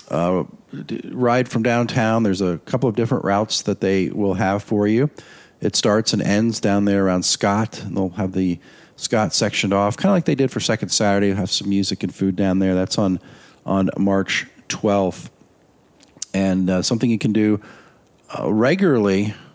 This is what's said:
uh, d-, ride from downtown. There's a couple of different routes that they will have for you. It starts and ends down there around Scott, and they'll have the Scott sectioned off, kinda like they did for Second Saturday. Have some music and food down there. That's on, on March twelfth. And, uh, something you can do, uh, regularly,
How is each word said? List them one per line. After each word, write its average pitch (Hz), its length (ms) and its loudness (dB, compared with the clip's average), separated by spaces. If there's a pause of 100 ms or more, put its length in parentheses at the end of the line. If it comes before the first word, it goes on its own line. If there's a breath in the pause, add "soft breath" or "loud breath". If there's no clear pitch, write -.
uh, 87 340 0 (420)
d-, - 160 -8 (100)
ride 123 340 0
from 117 160 -2
downtown. 117 600 0
There's 98 180 0
a 90 240 0
couple 131 240 -2
of 104 80 -2
different 117 280 0
routes 101 380 0
that 101 200 -2
they 95 260 2
will 98 260 -2
have 98 280 0
for 104 260 0
you. 123 220 2 (500 loud breath)
It 104 160 -2
starts 110 380 2
and 104 80 0
ends 107 360 0
down 101 280 2
there 98 180 2
around 90 200 2
Scott, 107 580 -2
and 104 120 -8
they'll 95 160 -2
have 95 220 -4
the 92 260 0 (380 loud breath)
Scott 107 360 -2
sectioned 101 400 -2
off, 101 240 2
kinda 196 140 0
like 175 140 2
they 156 100 0
did 131 160 2
for - 80 -6
Second 107 300 -2
Saturday. 101 440 2
Have 95 200 -2
some 98 160 -4
music 98 340 0
and 92 100 -4
food 95 220 0
down 95 240 0
there. 95 160 2
That's 92 240 0
on, 92 220 0 (440 loud breath)
on 95 320 0
March 98 480 0 (240)
twelfth. 101 640 -2 (1040)
And, 95 340 0
uh, 92 140 0
something 117 260 0
you 113 100 0
can 110 140 -2
do, 107 280 2 (760 loud breath)
uh, - 160 -2
regularly, 110 840 2 (200 loud breath)